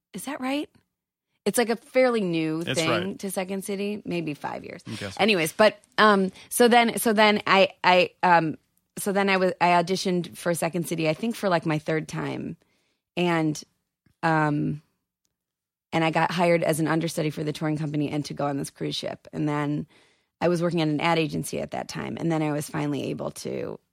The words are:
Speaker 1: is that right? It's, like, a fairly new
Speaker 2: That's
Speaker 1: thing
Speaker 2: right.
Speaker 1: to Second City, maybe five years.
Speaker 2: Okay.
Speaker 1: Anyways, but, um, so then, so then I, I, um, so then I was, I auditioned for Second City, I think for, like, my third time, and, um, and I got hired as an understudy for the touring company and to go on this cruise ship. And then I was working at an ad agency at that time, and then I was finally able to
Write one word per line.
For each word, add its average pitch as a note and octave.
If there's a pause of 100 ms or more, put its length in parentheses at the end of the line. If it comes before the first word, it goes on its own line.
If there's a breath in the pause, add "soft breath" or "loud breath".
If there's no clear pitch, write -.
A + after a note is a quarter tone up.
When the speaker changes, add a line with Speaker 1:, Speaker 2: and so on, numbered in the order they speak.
(120)
Speaker 1:
is G3
that C#4+
right? C#4 (760)
It's, G#3
like, A3+
a A#3
fairly B3+
new D#3+
Speaker 2:
That's E3+
Speaker 1:
thing E3
Speaker 2:
right. -
Speaker 1:
to G3
Second F#3+
City, G3+
maybe E3+
five -
years. - (120)
Speaker 2:
Okay. G2+
Speaker 1:
Anyways, F#3
but, G#3+ (200)
um, G3 (180 loud breath)
so A#3+
then, A#3
so A3+
then G#3+
I, F#3+ (120)
I, F3+ (120)
um, E3 (420)
so -
then G3
I F#3+
was, F#3
I F3 (120)
auditioned F3+
for E3+
Second E3
City, D#3+
I D#3
think A3+
for, G3+
like, E3+
my D#3
third D#3
time, D3+ (600)
and, E3 (640)
um, D3+ (1120)
and D#3+
I D#3+
got D#3+
hired E3+
as D#3+
an D#3
understudy D#3+
for D#3+
the D3+
touring D#3
company D3
and D3
to D#3
go C#3+
on C#3+
this C#3
cruise D3
ship. -
And D3+
then D3 (540 soft breath)
I E3
was F3
working E3+
at D#3
an D3+
ad E3+
agency D#3
at -
that B2+
time, -
and E3
then D#3+
I D3+
was D3
finally D3
able D3
to - (140)